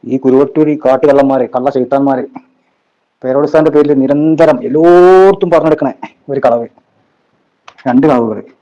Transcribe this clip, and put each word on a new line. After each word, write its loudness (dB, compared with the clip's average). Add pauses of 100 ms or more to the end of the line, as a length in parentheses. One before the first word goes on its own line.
ഈ -6
കുരുവട്ടൂർ 0
ഈ -4
കാട്ടുകള്ളന്മാര്, 0
കള്ള -4
ശൈത്താന്മാര്, -4 (1000)
പേരോട് -2
ഉസ്താദിന്റെ 0
പേരിൽ 0
നിരന്തരം 0
എല്ലായിടത്തും 4
പറഞ്ഞെടുക്കണേ 0 (380)
ഒരു -6
കളവ്, 0 (1200)
രണ്ട് 0
കളവുകള്. -2 (200)